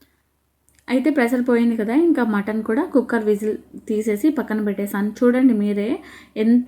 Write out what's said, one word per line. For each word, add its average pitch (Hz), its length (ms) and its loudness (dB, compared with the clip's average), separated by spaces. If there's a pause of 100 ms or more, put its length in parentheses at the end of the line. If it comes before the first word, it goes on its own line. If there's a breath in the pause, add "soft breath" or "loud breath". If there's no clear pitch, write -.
(880)
అయితే 254 220 0
ప్రెషర్ 247 380 0
పోయింది 233 280 2
కదా, 220 200 -2
ఇంకా 311 280 2
మటన్ 214 400 -2
కూడా 233 220 -2
కుక్కర్ 233 400 -2
విజిల్ 214 300 -2 (300)
తీసేసి 214 440 -2
పక్కన 220 360 -2
పెట్టేసాను. 202 440 -4
చూడండి 247 440 4
మీరే 208 340 -2 (500 loud breath)
ఎంత 233 300 2